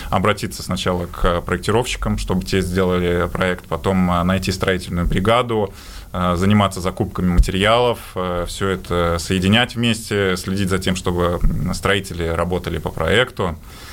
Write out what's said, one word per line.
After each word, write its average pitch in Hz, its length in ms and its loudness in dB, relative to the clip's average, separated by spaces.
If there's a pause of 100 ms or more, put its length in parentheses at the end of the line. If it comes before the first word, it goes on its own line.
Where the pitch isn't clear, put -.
обратиться 101 540 0
сначала 90 420 -2
к 87 360 2
проектировщикам, 104 760 0
чтобы 92 260 0
те 95 180 0
сделали 90 720 2
проект, 90 360 -2
потом, 92 420 2
э, 87 140 2
найти 92 280 0
строительную 90 540 -2
бригаду, 110 680 2 (420)
э, 90 240 2
заниматься 98 440 4
закупками 92 480 -2
материалов, 104 680 4 (160)
э, 90 320 -2
все - 220 -2
это 87 500 0
соединять 95 560 2
вместе, 107 600 0
следить 95 320 -4
за 92 100 0
тем, 92 160 -2
чтобы, 87 480 0
м, 80 320 2
строители 95 500 -2
работали 85 540 -2
по - 100 -6
проекту, 92 640 0 (380)